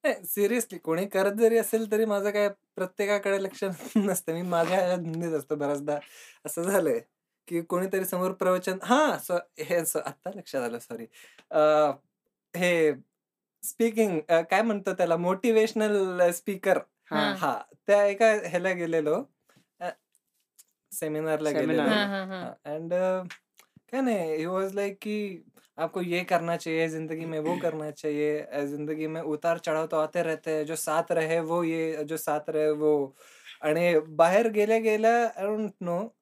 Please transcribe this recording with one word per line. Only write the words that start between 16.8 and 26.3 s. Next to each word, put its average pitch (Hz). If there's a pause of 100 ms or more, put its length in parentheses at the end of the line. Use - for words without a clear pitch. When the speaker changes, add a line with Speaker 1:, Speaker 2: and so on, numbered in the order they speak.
Speaker 2:
हा. -
Speaker 3:
हा. 208
Speaker 1:
हा, 156 (260)
त्या 202
एका 214
ह्याला 180
गेलेलो, 165 (560)
अ, 175 (1040)
सेमिनारला 156
Speaker 2:
सेमिनार. 156
Speaker 1:
गेलेलो. 151
Speaker 3:
हा, 208
हा, 196
हा. 190
Speaker 1:
हा, 151
and, 165
अ, 185 (680)
क्या 254
नहीं, 170
he 180
was 190
like 202
कि 208 (340)
आपको 165
ये 175
करना 170